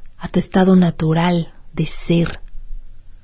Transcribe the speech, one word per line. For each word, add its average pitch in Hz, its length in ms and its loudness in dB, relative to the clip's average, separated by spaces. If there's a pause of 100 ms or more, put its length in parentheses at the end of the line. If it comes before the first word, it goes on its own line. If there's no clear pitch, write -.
(160)
a - 120 -12
tu - 100 0
estado 190 380 4
natural 165 760 2 (200)
de 165 120 -2
ser, - 560 0 (840)